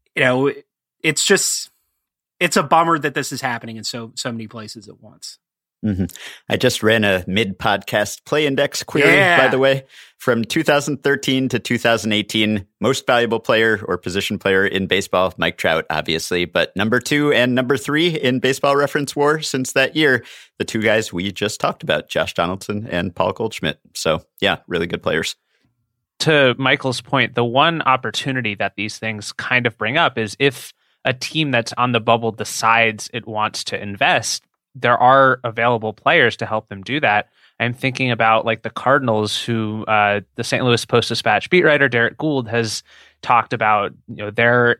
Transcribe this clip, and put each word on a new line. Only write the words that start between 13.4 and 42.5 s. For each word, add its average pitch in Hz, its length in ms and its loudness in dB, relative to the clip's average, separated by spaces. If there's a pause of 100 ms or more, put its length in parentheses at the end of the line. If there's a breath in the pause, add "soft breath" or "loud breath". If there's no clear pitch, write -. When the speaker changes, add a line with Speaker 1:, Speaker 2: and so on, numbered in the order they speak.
Speaker 2:
or 90 100 -2
position 95 400 -4
player 95 260 2
in 95 220 -2
baseball, 92 520 0
Mike 82 200 -2
Trout, 80 320 0
obviously, 80 560 -2
but 85 300 -2
number 110 240 0
two 147 340 0
and 123 220 2
number 127 220 0
three 156 320 0
in 131 280 -2
Baseball 135 380 0
Reference 143 400 -2
war 147 260 0
since 131 300 -6
that 131 240 0
year, 139 280 2 (360 loud breath)
the - 60 -4
two 110 180 -4
guys 110 280 2
we 92 200 -4
just 101 280 -4
talked - 220 -4
about, 78 280 -2
Josh 80 260 -4
Donaldson 95 500 -4
and 87 300 -4
Paul 90 160 0
Goldschmidt. 95 480 -6 (160)
So, 82 280 -2 (160)
yeah, 92 180 0 (100)
really 87 180 -2
good 85 160 -6
players. 82 340 -2 (840)
Speaker 3:
To 143 400 4
Michael's 135 420 -2
point, 127 320 -2
the 120 100 0
one 143 380 2
opportunity 127 720 -2
that 101 220 -4
these 107 240 -8
things 107 340 -8
kind 120 320 -2
of 117 140 -4
bring 113 180 -2
up 139 220 0
is 107 180 -6
if 135 340 -2 (320)
a 131 100 0
team 151 360 -4
that's 120 240 0
on 127 200 0
the 117 60 0
bubble 117 320 0
decides 113 800 0
it 117 160 -10
wants 107 360 -4
to - 180 -8
invest, 170 640 -2 (300)
there 120 240 2
are 131 460 6
available 113 480 0
players 139 460 2
to 117 80 -8
help 110 240 -6
them 98 140 -12
do 131 180 -4
that. 107 260 2 (320 soft breath)
I'm 120 140 -2
thinking 127 360 -2
about, 113 360 2
like, 110 180 -2
the 113 60 -10
Cardinals, 117 760 0
who, 110 420 -4
uh, 104 360 2 (140)
the 113 80 -6
Saint 127 200 -2
Louis 120 220 2
Post-Dispatch 110 640 0
beat 180 140 4
writer 147 260 4
Derek 117 280 0
Gould 143 300 -2
has 110 340 -2 (400 soft breath)